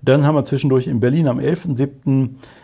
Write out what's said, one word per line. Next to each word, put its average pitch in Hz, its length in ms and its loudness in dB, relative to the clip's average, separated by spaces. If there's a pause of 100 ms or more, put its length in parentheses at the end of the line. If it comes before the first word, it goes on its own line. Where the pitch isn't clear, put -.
Dann 143 240 2
haben 151 80 2
wir 143 100 0
zwischendurch 131 440 0
in 123 100 -2
Berlin 139 300 2
am 123 100 -2
elften 160 380 -2
siebten 135 600 -2 (260)